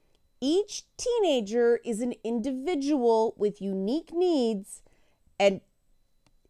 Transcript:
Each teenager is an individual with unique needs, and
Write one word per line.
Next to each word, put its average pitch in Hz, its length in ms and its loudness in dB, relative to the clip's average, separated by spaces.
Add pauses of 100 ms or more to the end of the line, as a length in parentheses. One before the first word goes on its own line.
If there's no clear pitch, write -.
(420)
Each 349 420 -2 (140)
teenager 240 880 2
is 220 160 -4
an 247 220 -4
individual 254 1120 0
with 202 240 -2
unique 196 500 -4
needs, 269 680 0 (580)
and 196 220 4 (880)